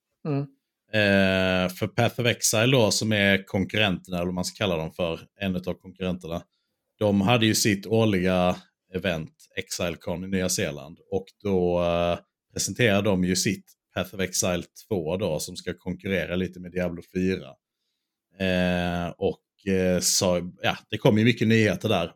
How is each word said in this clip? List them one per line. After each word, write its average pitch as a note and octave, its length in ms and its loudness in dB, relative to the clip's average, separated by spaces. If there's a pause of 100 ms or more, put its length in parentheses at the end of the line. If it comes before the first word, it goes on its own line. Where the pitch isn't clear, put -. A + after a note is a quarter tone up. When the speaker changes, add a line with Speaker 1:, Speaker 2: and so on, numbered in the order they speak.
(280)
Speaker 1:
Mm. C#3 120 -2 (520)
Speaker 2:
Eh, F#2+ 800 4
för A2 140 -4
Path - 340 -2
of A#2+ 60 -2
Exile A2+ 400 2
då, B2 240 4
som A2 220 0
är G2 340 4
konkurrenterna, F#2 720 -2
eller F2 100 -2
vad F2+ 80 -4
man F2+ 100 -4
ska - 200 -8
kalla F2+ 120 0
dem D#2+ 160 -6
för, E2 280 -4 (200)
en F#2+ 160 -2
utav F2+ 180 -6
konkurrenterna, F2+ 680 -8 (560)
de G2+ 220 4
hade A2+ 260 4
ju G#2+ 80 4
sitt G2+ 320 0
årliga F#2 680 2 (380)
event, E2+ 380 -6 (240)
ExileCon F2+ 680 -6
i - 40 -10
Nya F#2 200 0
Zeeland, D#2 500 -6 (120)
och F#2+ 140 -2 (180)
då, F2+ 400 2
eh, F2 360 0 (340)
presenterade G2+ 560 0
de F#2 160 2
ju F2+ 120 2
sitt G2+ 280 -2 (300)
Path F#2 200 -6
of G2 60 -8
Exile F2+ 420 -2 (260)
två F2 280 -2
då, F2 220 -4
som F2+ 180 -10
ska - 180 -10
konkurrera F2+ 600 -4
lite F2+ 240 -4
med F2+ 120 -14
Diablo F2 300 -4 (120)
fyra. F#2 340 -2 (920)
Eh, F2+ 760 0
och, - 540 -4
eh, F2+ 280 2
så, F2+ 520 0 (100)
ja, A2 140 -2 (140)
det G#2+ 80 -6
kom G#2+ 200 4
ju G#2+ 60 4
mycket A#2+ 240 2
nyheter A2 400 2
där F2 280 0